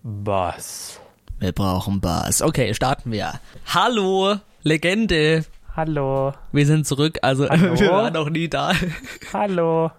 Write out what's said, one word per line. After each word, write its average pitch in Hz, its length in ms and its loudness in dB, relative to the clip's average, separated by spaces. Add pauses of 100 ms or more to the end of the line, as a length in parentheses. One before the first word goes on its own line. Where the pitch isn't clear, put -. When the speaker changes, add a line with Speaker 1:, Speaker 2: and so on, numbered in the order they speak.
Speaker 1:
Bass. 101 960 -4 (380)
Speaker 2:
Wir 92 140 -2
brauchen 95 500 -2
Bass. 85 400 -2
Okay, 131 320 0
starten 127 360 -2
wir. 92 300 -6 (320)
Hallo, 190 640 2 (280)
Legende. 160 840 2 (280)
Speaker 1:
Hallo. 139 600 -2 (180)
Speaker 2:
Wir 143 140 4
sind 151 200 4
zurück, 147 360 0
also 135 260 2
<laughs> - 0 -
Speaker 1:
Hallo. 170 320 4
Speaker 2:
wir 202 100 6
waren 208 220 2
noch 156 160 -2
nie 165 200 -2
da. 143 240 -2 (600)
Speaker 1:
Hallo. 170 680 0